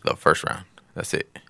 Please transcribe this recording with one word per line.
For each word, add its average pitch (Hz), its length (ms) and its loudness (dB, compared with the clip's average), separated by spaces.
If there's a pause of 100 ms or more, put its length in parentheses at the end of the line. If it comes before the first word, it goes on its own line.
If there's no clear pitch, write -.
the - 120 0
first - 280 4
round. - 200 -4 (300)
That's - 180 -4
it. - 160 -2 (220)